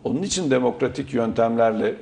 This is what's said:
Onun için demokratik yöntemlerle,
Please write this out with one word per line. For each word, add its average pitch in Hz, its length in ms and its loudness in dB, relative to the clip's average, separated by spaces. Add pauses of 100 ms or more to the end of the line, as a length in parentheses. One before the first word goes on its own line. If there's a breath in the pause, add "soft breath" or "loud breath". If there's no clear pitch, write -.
Onun 127 200 -2
için 180 280 -2
demokratik 127 640 0
yöntemlerle, 113 880 2